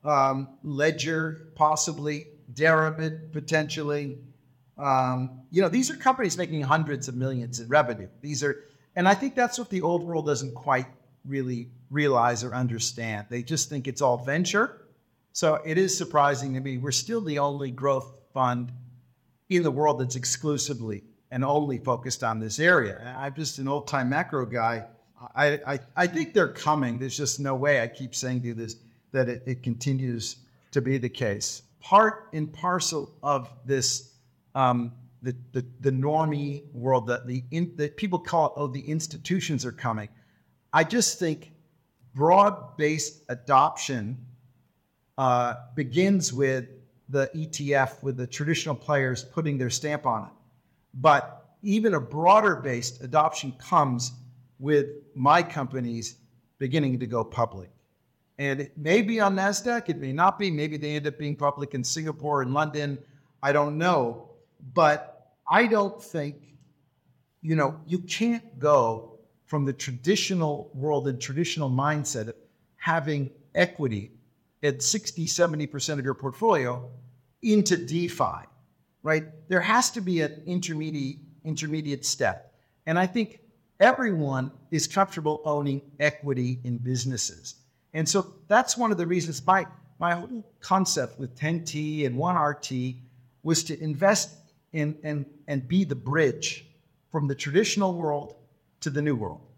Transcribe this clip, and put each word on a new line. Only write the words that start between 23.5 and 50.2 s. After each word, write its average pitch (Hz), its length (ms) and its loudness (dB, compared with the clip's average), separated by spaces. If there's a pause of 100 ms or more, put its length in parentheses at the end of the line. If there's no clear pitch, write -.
an 135 80 -4
old-time 143 400 -2
macro 147 360 -2
guy. 113 400 -2 (520)
I, 147 280 4
I, 139 140 -4 (180)
I 180 120 4
think 165 260 -4
they're 175 140 6
coming. 135 500 0
There's 127 180 -6
just 139 220 -4
no 139 160 -2
way. 135 260 4
I 117 60 0
keep 120 300 -10
saying 127 260 -2
to 117 100 -4
this, 113 240 -8 (360)
that 131 160 2
it, 123 180 -6
it 123 160 -4
continues 123 760 -2 (340)
to 143 80 2
be 131 180 0
the 120 100 -2
case. 104 540 -4 (160)
Part 214 540 4
and 156 200 -4
parcel 170 720 -4
of 135 260 0 (160)
this, 131 500 -2 (420)
um, 123 360 2 (280)
the, 123 140 -6 (160)
the, 127 160 -6 (140)
the 135 100 4
normie 143 720 0 (100)
world, 123 360 0
that 120 180 -2
the 123 240 -6
in-, 170 240 -2
that 147 220 -4
people 185 240 -2
call 160 260 2
it, - 80 -2
"Oh, 143 140 -4
the 131 200 -8
institutions 156 800 -4
are 117 60 -6
coming." 107 360 -6 (640)
I 160 120 6
just 220 340 0
think 160 320 -4 (640)
broad-based 160 1120 2
adoption, 127 960 0 (920)
uh, 123 380 2 (200)
begins 160 580 2
with 131 360 0 (400)
the 135 260 0
E 156 120 -4
T 147 280 -2
F, 135 260 2
with 135 160 -4
the 123 120 -6
traditional 151 480 -2
players 131 480 -2
putting 151 340 -4
their 127 120 -2
stamp 147 360 -4
on 110 200 0